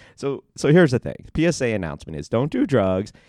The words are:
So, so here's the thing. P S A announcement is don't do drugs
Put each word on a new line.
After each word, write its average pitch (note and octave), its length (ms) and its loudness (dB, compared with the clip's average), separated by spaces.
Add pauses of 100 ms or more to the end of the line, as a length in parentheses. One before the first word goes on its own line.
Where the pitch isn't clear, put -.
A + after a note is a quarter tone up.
(160)
So, C3+ 280 -6 (120)
so - 160 0
here's E3 200 6
the A#2+ 80 2
thing. - 160 -8 (180)
P D#3 120 0
S E3+ 160 -2
A A#2 120 0
announcement D#2+ 440 -6
is D2 120 -12
don't B2+ 220 -2
do C4 140 -2
drugs G2+ 460 0 (160)